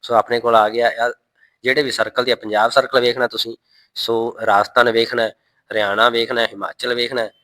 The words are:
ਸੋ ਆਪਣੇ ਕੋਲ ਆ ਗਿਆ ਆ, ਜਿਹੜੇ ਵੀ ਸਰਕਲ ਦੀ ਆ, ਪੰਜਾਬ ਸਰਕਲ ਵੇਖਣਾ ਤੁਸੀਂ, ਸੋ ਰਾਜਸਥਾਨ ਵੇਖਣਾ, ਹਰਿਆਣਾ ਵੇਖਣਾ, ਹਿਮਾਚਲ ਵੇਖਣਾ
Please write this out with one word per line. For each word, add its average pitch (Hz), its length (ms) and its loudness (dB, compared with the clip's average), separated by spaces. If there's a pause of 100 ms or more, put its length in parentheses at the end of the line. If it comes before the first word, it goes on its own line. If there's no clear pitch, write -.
ਸੋ 120 100 -6
ਆਪਣੇ 117 260 0
ਕੋਲ 117 160 2
ਆ 107 120 6
ਗਿਆ 117 300 0
ਆ, 120 120 -2 (540)
ਜਿਹੜੇ 135 180 2
ਵੀ 131 80 -2
ਸਰਕਲ 110 340 -2
ਦੀ 123 60 -2
ਆ, 113 60 2
ਪੰਜਾਬ 107 340 0
ਸਰਕਲ 131 300 2
ਵੇਖਣਾ 120 260 0
ਤੁਸੀਂ, 113 300 -8 (400)
ਸੋ 117 400 -4 (100)
ਰਾਜਸਥਾਨ 107 440 2
ਵੇਖਣਾ, 113 380 0 (420)
ਹਰਿਆਣਾ 107 400 2
ਵੇਖਣਾ, 117 360 -2
ਹਿਮਾਚਲ 104 480 -8
ਵੇਖਣਾ 120 340 -4 (160)